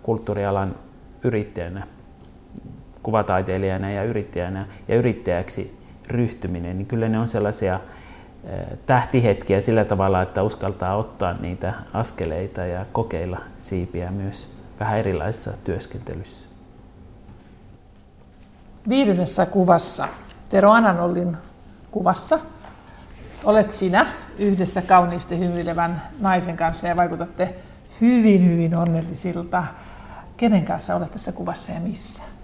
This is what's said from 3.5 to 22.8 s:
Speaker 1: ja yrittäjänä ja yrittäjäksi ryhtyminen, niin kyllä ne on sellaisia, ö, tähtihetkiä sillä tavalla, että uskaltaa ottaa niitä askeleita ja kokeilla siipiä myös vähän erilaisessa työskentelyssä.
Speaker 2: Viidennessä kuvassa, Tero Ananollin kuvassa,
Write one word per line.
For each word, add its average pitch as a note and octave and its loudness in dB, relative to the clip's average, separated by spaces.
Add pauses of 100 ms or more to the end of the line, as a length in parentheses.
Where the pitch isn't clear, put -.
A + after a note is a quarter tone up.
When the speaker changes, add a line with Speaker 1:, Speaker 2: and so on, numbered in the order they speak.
Speaker 1:
ja G2+ -4
yrittäjänä G2 -4 (220)
ja A2 2
yrittäjäksi G2 -2 (300)
ryhtyminen, F#2 -4
niin G2+ -6
kyllä A2+ -2
ne A2 0
on A2+ 0
sellaisia, G#2 -2
ö, - -4 (1040)
tähtihetkiä A#2+ 2
sillä A2 4
tavalla, F#2+ 2
että F#2+ -2
uskaltaa F#2+ -2
ottaa G2 -2
niitä F2+ -6 (200)
askeleita F#2 -4
ja F2+ -6
kokeilla F2+ -4 (200)
siipiä F2+ -6
myös G2 -8 (260)
vähän G#2+ -2
erilaisessa G2 -4 (120)
työskentelyssä. - -10 (2500)
Speaker 2:
Viidennessä F#3+ 4
kuvassa, F3+ 4 (420)
Tero G3 8
Ananollin F3 4 (540)
kuvassa, G#3 0 (1040)